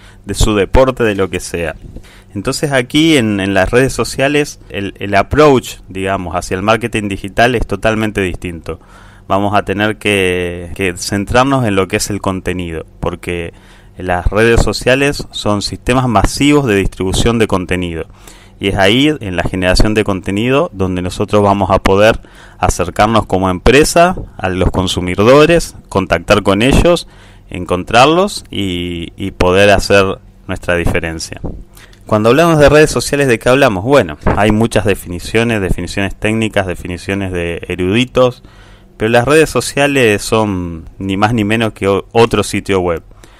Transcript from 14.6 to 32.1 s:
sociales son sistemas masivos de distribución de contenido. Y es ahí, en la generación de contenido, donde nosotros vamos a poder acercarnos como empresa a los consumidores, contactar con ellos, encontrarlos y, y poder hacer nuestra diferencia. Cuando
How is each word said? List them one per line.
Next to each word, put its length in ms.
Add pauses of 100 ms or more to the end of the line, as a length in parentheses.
sociales 680
son 300
sistemas 440
masivos 600
de 100
distribución 640
de 80
contenido. 580 (560)
Y 60
es 80
ahí, 340 (100)
en 160
la 60
generación 520
de 100
contenido, 680
donde 260
nosotros 420
vamos 280
a 80
poder 420 (380)
acercarnos 680
como 240
empresa 640 (220)
a 140
los 200
consumidores, 1080 (120)
contactar 540
con 180
ellos, 480 (400)
encontrarlos 1000
y, 680
y 140
poder 400
hacer 480 (280)
nuestra 300
diferencia. 640 (640)
Cuando 240